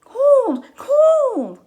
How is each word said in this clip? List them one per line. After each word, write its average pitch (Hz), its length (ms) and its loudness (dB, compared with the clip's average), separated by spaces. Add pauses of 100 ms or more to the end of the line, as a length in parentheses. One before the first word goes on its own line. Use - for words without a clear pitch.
Cold, 508 640 0 (100)
cold 539 920 -2